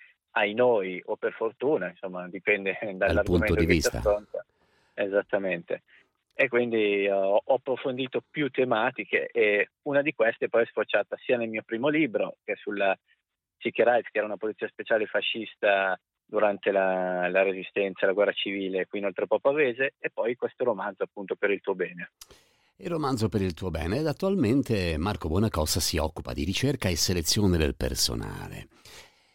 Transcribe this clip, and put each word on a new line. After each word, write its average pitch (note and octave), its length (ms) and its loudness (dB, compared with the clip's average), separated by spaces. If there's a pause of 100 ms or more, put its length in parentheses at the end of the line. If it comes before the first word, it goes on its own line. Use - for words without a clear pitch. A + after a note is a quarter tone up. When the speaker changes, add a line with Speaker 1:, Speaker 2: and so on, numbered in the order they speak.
(360)
Speaker 1:
ai G#2 200 0
noi G#2+ 520 2
o G#2+ 100 -4
per - 160 -4
fortuna, A2+ 580 -2
insomma, F2+ 380 -10
dipende G2 500 -2
<laughs> - 20 -10
Speaker 2:
Dal G2+ 160 -6
Speaker 1:
dall'argomento F2+ 580 2
Speaker 2:
punto - 60 2
di E2 60 2
Speaker 1:
che E2+ 60 4
si E2+ 60 4
Speaker 2:
vista. - 200 -2
Speaker 1:
affronta. - 460 -2 (500)
Esattamente. G2 880 -2 (520)
E C3+ 140 2
quindi, A2 560 2
eh, G2 80 2
ho, G2 320 2
ho C#3 100 2
approfondito B2+ 760 -4
più D3+ 200 -2
tematiche A#2 800 0
e G#2 420 2 (120)
una C#3+ 200 2
di D3 120 -2
queste A2+ 340 0
poi A#2 140 4
è A2+ 40 0
sfociata - 580 -2
sia C3 120 2
nel A#2 120 -2
mio A2 160 -6
primo A#2 240 -2
libro, A2 560 0
che G#2+ 80 -6
è G2 40 -6
sulla, G2+ 400 -2 (600)
Sicherheit, A#2 520 2
che - 80 -4
era G#2+ 80 0
una G#2 120 -6
polizia G#2+ 300 -6
speciale G#2+ 380 -2
fascista G2 920 0 (260)
durante G#2 460 0
la, F#2 580 2
la F#2+ 140 4
resistenza, F#2+ 640 -2
la G2 60 4
guerra G2 200 4
civile F#2+ 540 -2
qui - 140 -8
in G2+ 60 -4
Oltrepò G2+ 320 0
Pavese, C#3 600 0
e - 120 -8
poi A#2 260 -2
questo - 280 -4
romanzo G2+ 380 -4
appunto F#2+ 340 -8
Per G2+ 140 0
il G2 100 -2
tuo G2 140 -4
bene. F2 380 -8 (640)
Speaker 2:
Il G3 120 -10
romanzo C3+ 400 0
Per G2+ 140 0
il F#2 120 0
tuo F#2 160 -6
bene, D#2+ 280 -2
ed D#3 80 -2
attualmente C3 920 0
Marco F2+ 320 -2
Bonacossa E2+ 520 0
si - 180 0
occupa D2 340 -4
di C#2 120 -4
ricerca G2+ 440 0
e F2 80 0
selezione F2+ 600 2
del D2 180 2
personale. G1+ 920 -4 (680)